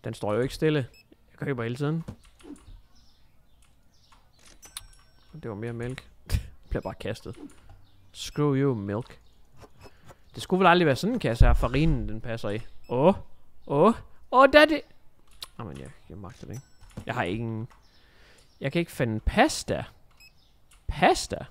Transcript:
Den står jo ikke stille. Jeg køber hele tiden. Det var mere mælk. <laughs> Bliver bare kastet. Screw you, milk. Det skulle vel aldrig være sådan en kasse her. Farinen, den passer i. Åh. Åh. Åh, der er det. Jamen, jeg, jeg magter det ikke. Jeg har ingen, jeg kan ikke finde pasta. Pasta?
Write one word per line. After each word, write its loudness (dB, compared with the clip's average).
Den -6
står -4
jo 2
ikke -4
stille. 0
Jeg -20
køber -6
hele -6
tiden. -4
Det -10
var -8
mere -8
mælk. -10
<laughs> -6
Bliver -4
bare -8
kastet. -10
Screw -2
you, 0
milk. -6
Det -12
skulle -2
vel 4
aldrig 6
være 4
sådan -2
en -4
kasse 6
her. 8
Farinen, 2
den -6
passer -6
i. -2
Åh. 4
Åh. 4
Åh, 8
der 10
er 10
det. 0
Jamen, -12
jeg, -14
jeg -16
magter -16
det -12
ikke. -14
Jeg -6
har -4
ingen, -6
jeg -4
kan -2
ikke -6
finde -2
pasta. 0
Pasta? 0